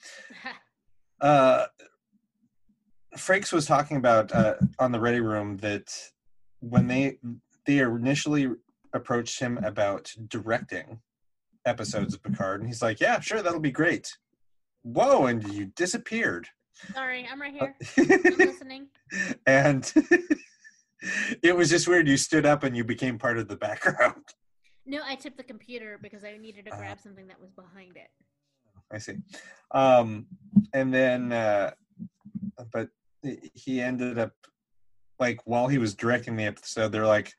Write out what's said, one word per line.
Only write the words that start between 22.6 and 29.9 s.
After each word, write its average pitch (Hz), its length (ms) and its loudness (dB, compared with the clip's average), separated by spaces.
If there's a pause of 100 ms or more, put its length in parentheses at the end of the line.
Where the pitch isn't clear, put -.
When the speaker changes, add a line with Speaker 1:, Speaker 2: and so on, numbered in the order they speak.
Speaker 2:
and 123 120 -2
you 120 60 -2
became 117 360 -4
part 117 200 -2
of 110 80 -6
the 98 100 -12
background. - 680 -2 (600)
Speaker 1:
No, 285 220 -10
I 269 80 -8
tipped 269 220 -16
the 254 80 -20
computer 220 580 -18
because 208 220 -20
I 208 140 -16
needed 214 260 -20
to 208 80 -16
Speaker 2:
Uh-huh. 202 80 -14
Speaker 1:
grab 202 200 -14
something 196 280 -20
that 185 120 -20
was 185 120 -20
behind 180 440 -20
it. 117 120 -20 (800)
Speaker 2:
I 107 80 -12
see. 101 200 -14 (520)
Um, 123 560 4 (460)